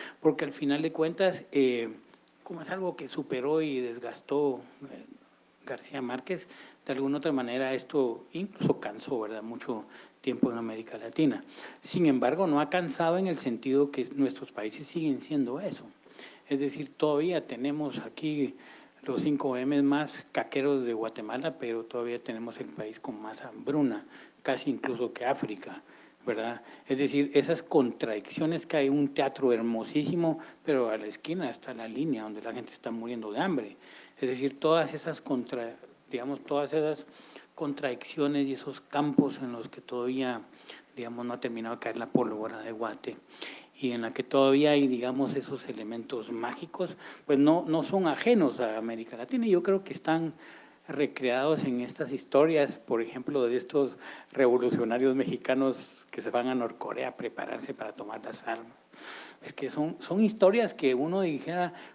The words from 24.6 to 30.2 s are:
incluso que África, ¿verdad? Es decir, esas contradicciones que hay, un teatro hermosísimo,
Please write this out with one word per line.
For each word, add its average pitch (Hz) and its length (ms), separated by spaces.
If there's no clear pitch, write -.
incluso 120 420
que - 140
África, 107 560
¿verdad? 117 360
Es 135 120
decir, 143 340
esas 160 300
contradicciones 123 1040
que - 120
hay, 139 120
un 143 240
teatro 139 380
hermosísimo, 139 880